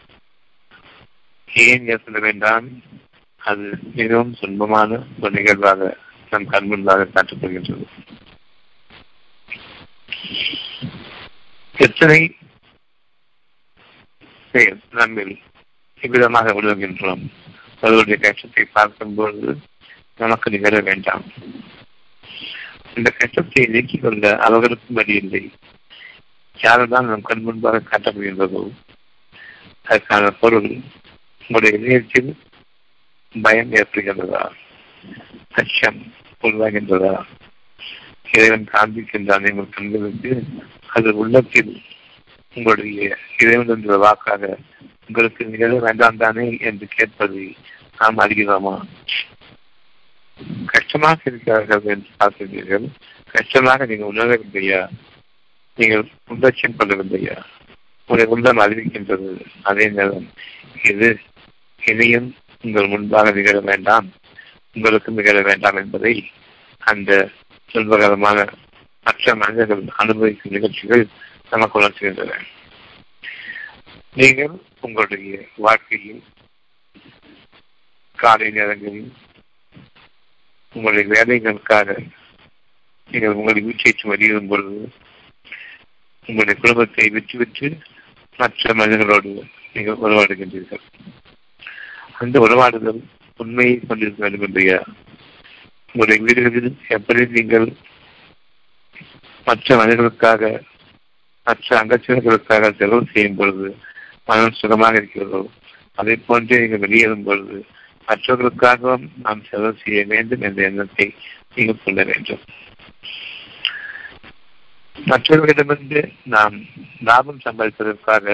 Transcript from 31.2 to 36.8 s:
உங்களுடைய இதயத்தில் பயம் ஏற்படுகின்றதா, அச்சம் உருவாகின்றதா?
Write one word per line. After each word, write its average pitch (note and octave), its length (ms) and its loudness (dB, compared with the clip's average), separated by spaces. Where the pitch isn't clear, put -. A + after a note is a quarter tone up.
உங்களுடைய A2 340 2
இதயத்தில் B2 560 0
பயம் A2+ 380 2
ஏற்படுகின்றதா, F#2+ 720 -2
அச்சம் A2 460 -2
உருவாகின்றதா? G#2 720 -2